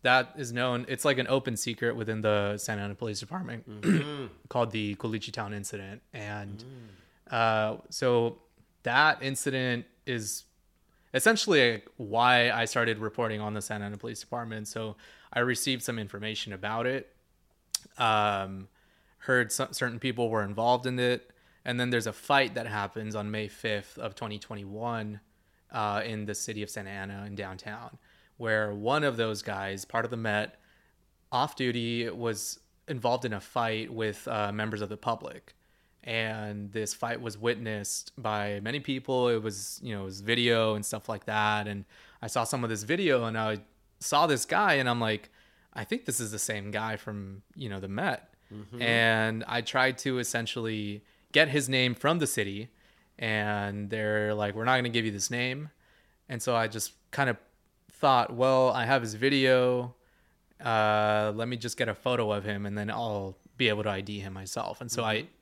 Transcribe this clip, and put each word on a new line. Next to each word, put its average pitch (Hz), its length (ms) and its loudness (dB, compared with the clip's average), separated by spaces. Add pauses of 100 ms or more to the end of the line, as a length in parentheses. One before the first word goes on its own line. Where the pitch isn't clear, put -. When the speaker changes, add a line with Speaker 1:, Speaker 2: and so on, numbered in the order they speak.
Speaker 1:
that 127 340 6
is 123 160 -8
known. 123 360 0
It's, 131 160 -4
like, 135 140 4
an 127 100 0
open 127 280 2
secret 117 400 -2
within 110 260 -2
the 104 360 2
Santa 104 240 -4
Ana 101 120 -6
Police 107 260 -6
Department 120 480 -8 (140)
Speaker 2:
Mm-hmm. 147 440 2 (120)
Speaker 1:
<clears throat> - 100 -20
called 117 220 0
the 104 260 -2
Culichi 110 360 -4
Town 104 200 -6
incident. 101 480 -10 (140)
And, 104 500 -10 (680)
Speaker 2:
Mm. - 40 -4
Speaker 1:
uh, 110 420 4 (140)
so 120 480 2 (460)
that 147 380 6
incident 131 600 0 (220)
is 113 380 -4 (680)
essentially, 147 600 6
like, 110 240 -8
why 120 540 6
I 117 160 2
started 117 320 2
reporting 110 440 -2
on 107 100 -4
the 107 80 -4
Santa 104 260 -6
Ana 104 120 -8
Police 113 220 -10
Department. 113 480 -8
So 110 280 -6 (360)
I 127 80 0
received 123 420 0
some 117 160 -4
information 107 560 -6
about 107 320 -2
it, 131 280 -4 (840)
um, 101 680 2 (500)
heard 123 320 2
some, - 220 -2
certain 120 260 -4
people 120 320 0
were 110 140 2
involved 117 420 2
in 127 140 -2
it. 123 320 0 (320)
And 123 160 -2
then 123 100 0
there's 117 160 2
a 107 60 -4
fight 135 420 2
that 98 140 -4
happens 107 480 -4
on 104 160 -4
May 107 160 -4
fifth - 500 -6
of 107 160 -8
twenty 107 240 -8
twenty-one, 107 800 -8 (540)
uh, 107 320 0
in 107 220 -4
the 104 80 -4
city 104 280 -6
of 101 80 -8
Santa 98 200 -10
Ana 98 360 -8
in 101 80 -10
downtown, 107 640 -10 (380)
where 110 360 2
one 120 300 2
of 135 140 2
those 110 260 0
guys, 98 420 -4
part 113 200 0
of 117 80 -4
the 120 40 -4
met, 107 440 -2 (720)
off 135 240 0
duty, 117 520 0
was 113 520 -4 (260)
involved 123 380 0
in 113 80 0
a 101 80 -4
fight 113 520 -2
with, 110 360 -2
uh, 104 240 0
members 107 280 -2
of 101 80 -4
the 107 80 -8
public. - 580 -6 (500)
And 107 680 -4
this 107 240 -4
fight 120 260 -4
was 117 160 -8
witnessed 110 800 -4
by 104 440 -2
many 120 180 -4
people. 131 500 0
It 113 140 2
was, 104 400 -8
you 120 100 -6
know, 101 100 -4
it - 20 -6
was 95 160 -10
video 113 560 4
and 104 100 -4
stuff - 220 -6
like 110 160 -6
that. 107 420 2
And 101 180 -6 (380)
I 117 60 -8
saw 120 160 0
some 123 180 -2
of 113 80 -2
this 107 140 -4
video, 143 400 2
and 113 120 -2
I 110 220 0 (400)
saw 151 300 4
this 135 160 2
guy, 185 300 4
and 131 140 2
I'm 120 120 2
like, 110 300 -2 (420)
"I 113 100 -8
think 247 220 -4
this 127 160 -2
is 110 100 -4
the 107 80 -8
same 104 320 -4
guy 110 240 -2
from, 98 480 -10 (140)
you 135 120 -8
know, 98 120 -6
the 95 80 -8
met." 127 440 -4 (220)
Speaker 2:
Mm-hmm. 110 260 -12
Speaker 1:
And 113 680 4
I 117 140 -2
tried 131 360 2
to 127 220 -2
essentially 110 840 -4 (300)
get 151 160 8
his 135 200 0
name 127 280 2
from 160 240 2
the 147 80 2
city, 101 400 -2 (500)
and 104 720 -2
they're 107 420 0
like, 104 220 0
"We're 110 100 -4
not 127 120 4
gonna 123 140 0
give 117 140 2
you 110 60 0
this 101 180 -4
name." 127 420 -4 (580)
And 123 120 -6
so 123 140 0
I 113 140 2
just 107 240 -6 (180)
kind 139 180 2
of 113 80 0 (640)
thought, 131 340 4
"Well, 131 360 6
I 117 160 0
have 131 160 4
his 110 120 -6
video. 127 800 4 (720)
Uh, 107 720 4
let 117 140 -4
me 123 80 -4
just 113 200 -6
get 117 120 0
a 104 60 -2
photo 120 380 0
of 104 120 -2
him, 101 220 -4
and 101 120 -4
then 104 120 -2
I'll 104 460 -4 (200)
be 123 120 4
able 107 160 2
to 107 60 2
I 98 100 -2
D 101 200 -8
him 95 120 -10
myself." 95 480 -8
And 123 100 -10
so 120 140 -2
I 107 140 2
Speaker 2:
Mm-hmm. 135 80 -4 (160)